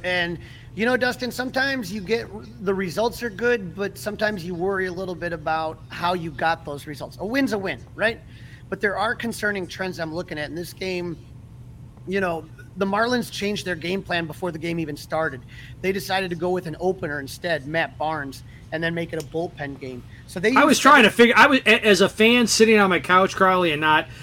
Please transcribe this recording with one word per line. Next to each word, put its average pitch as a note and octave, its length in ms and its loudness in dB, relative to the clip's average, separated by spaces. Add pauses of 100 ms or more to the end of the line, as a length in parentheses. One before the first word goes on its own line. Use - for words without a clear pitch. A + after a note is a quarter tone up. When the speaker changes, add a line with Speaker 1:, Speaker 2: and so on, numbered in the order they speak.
Speaker 1:
And, F3 340 -2 (380)
you A3 100 0
know, B3+ 100 2
Dustin, B3 360 -2
sometimes B3+ 600 -4
you G#3+ 100 -8
get, A3+ 260 -4 (360)
the G3 80 0
results G3 520 -2
are A#3 60 -6
good, G3+ 440 -2
but F#3+ 240 -6
sometimes G#3+ 460 -4
you F3+ 100 -8
worry F#3 320 -2
a F3+ 60 -6
little F3+ 240 -8
bit E3+ 160 -6
about D#3+ 560 -4
how E3+ 260 -2
you E3 160 -6
got D#3+ 340 -2
those C#3+ 220 -10
results. C3 320 -12
A F#3 80 -6
win's C4 260 0
a G#3+ 60 0
win, E3+ 220 -4 (160)
right? A3 240 0 (480)
But F#3+ 120 -6
there G3+ 160 0
are A3+ 200 -2
concerning G#3 500 -4
trends F#3 320 -8
I'm D#3+ 160 -6
looking E3+ 240 -8
at D3 100 -6
in C#3+ 60 -12
this E3+ 180 -8
game. F3+ 460 -6 (880)
You G3 120 -2
know, E3 240 -2 (320)
the G3 100 0
Marlins A3+ 460 0
changed G3+ 320 -4
their F3+ 100 -4
game F3 280 -4
plan E3+ 240 -2
before E3 260 -6
the E3 60 -10
game E3+ 200 -4
even D3 180 -6
started. D#3 440 -4 (420)
They F#3+ 100 0
decided F#3+ 380 -2
to F3 60 -6
go F3+ 140 -2
with F3 160 -2
an D#3 120 -8
opener F3 420 -4
instead, C#3 460 -6
Matt D3+ 300 -2
Barnes, D3+ 460 -6 (300)
and D#3+ 100 -4
then E3 120 -2
make E3+ 180 -6
it D#3+ 100 -4
a C#3 40 -16
bullpen D3+ 540 -8
game. B2+ 220 -12 (240)
So - 120 -12
they G3+ 160 2
Speaker 2:
I C#4 100 6
was D4+ 80 6
Speaker 1:
used - 100 2
Speaker 2:
trying C4+ 220 10
to G3 60 6
Speaker 1:
seven - 60 -2
Speaker 2:
figure, A#3 200 8
I A#3+ 100 10
was, C#4 140 4
a-, A3 260 4
as G3+ 160 6
a F#3 60 6
fan A#3 380 4
sitting A3 320 6
on G3 120 6
my E3+ 100 2
couch, F#3 340 4
Crawley, F#3 380 4
and D3 80 -2
not D#3 280 4 (140)